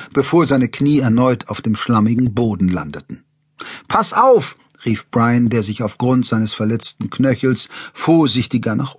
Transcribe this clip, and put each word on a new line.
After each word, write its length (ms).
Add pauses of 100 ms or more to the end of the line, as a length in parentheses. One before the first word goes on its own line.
(120)
bevor 320
seine 240
Knie 300
erneut 500
auf 120
dem 160
schlammigen 580
Boden 320
landeten. 560 (680)
„Pass 260
auf“, 420 (300)
rief 240
Brian, 400
der 120
sich 200
aufgrund 420
seines 300
verletzten 560
Knöchels 580 (240)
vorsichtiger 840
nach 240